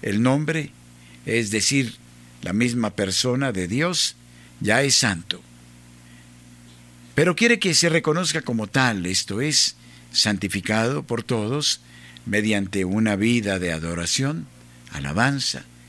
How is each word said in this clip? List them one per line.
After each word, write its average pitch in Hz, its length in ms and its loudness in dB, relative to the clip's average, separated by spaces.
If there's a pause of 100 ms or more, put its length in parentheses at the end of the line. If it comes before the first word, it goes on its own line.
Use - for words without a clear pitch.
El 104 220 0
nombre, 147 480 0 (560)
es 113 240 0
decir, 113 440 0 (460)
la 87 120 -6
misma 117 380 0
persona 123 600 -2
de 92 160 -2
Dios, 156 480 -2 (440)
ya 110 220 2
es 135 120 2
santo. 92 480 0 (1700)
Pero 165 220 2
quiere 233 220 4
que 185 160 0
se 170 160 4
reconozca 160 500 0
como 117 260 -2
tal, 113 380 2
esto 95 380 -2
es, - 340 0 (360)
santificado 107 880 0
por 117 200 -4
todos, 123 600 -2 (420)
mediante 101 600 0
una 104 300 2
vida 104 420 2
de 90 120 -2
adoración, 85 760 -4 (460)
alabanza 127 720 -2 (240)